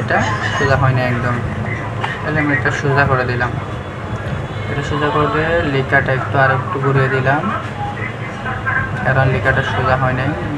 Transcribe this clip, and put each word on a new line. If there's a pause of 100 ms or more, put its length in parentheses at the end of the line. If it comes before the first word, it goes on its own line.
এটা (380)
সোজা
হয়
নাই
একদম। (840)
তাহলে
আমি
এটা (100)
সোজা
করে
দিলাম। (1160)
এটা
সোজা
করে
দিয়ে (240)
লেখাটা
একটু
আর
একটু
ঘুরিয়ে
দিলাম, (1600)
কারণ (100)
লেখাটা (120)
সোজা
হয়
নাই, (280)